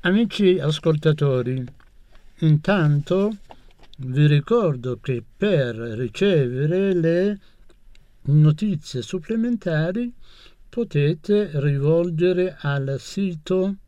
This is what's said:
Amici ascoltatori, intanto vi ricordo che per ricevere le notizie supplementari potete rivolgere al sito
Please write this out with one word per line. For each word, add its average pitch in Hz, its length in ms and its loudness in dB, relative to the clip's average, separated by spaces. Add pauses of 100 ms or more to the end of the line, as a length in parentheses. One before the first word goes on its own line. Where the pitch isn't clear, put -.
Amici 190 580 2
ascoltatori, 143 1040 0 (760)
intanto 165 960 2 (640)
vi 131 280 2
ricordo 147 720 0
che 120 240 -6 (120)
per 151 400 0
ricevere 135 1200 0
le 180 460 0 (840)
notizie 151 800 2
supplementari 202 1120 -4 (560)
potete 202 840 0
rivolgere 165 1040 0
al 139 400 -4
sito 185 760 -4 (100)